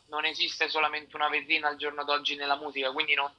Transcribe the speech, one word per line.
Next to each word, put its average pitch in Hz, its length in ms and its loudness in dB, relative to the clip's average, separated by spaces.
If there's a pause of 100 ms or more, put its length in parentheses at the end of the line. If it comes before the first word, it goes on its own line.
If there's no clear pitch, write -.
non 151 180 -2
esiste 160 440 0
solamente 151 460 0
una 151 140 2
vetrina 151 400 0
al 147 80 -4
giorno 147 260 -4
d'oggi 143 320 0
nella 143 220 0
musica, 135 340 -2
quindi 147 220 2
non 143 240 0